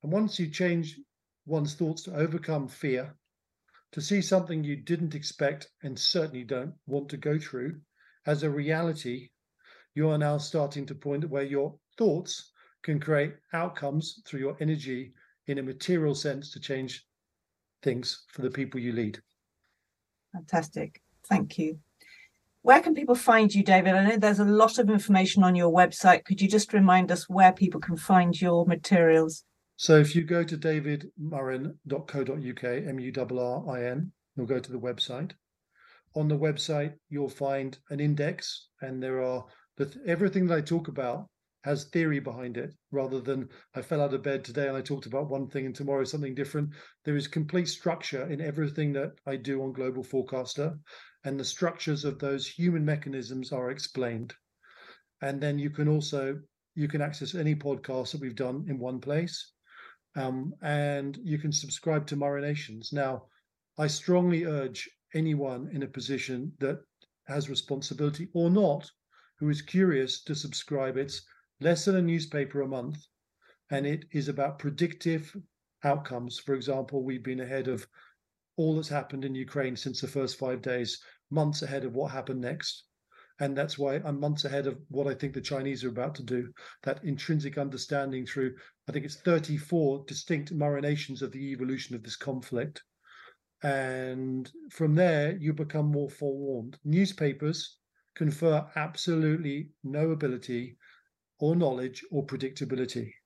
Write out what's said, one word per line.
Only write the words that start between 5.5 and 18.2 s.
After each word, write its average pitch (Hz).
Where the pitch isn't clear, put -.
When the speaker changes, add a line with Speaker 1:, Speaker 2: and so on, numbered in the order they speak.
Speaker 1:
and 131
certainly 143
don't 131
want 143
to 151
go 151
through 139
as 151
a 156
reality, 151
you 156
are 151
now 147
starting 143
to 131
point 143
where 139
your 139
thoughts 180
can 147
create 147
outcomes 160
through 139
your 143
energy 135
in 139
a 139
material 147
sense 143
to 151
change 131
things 123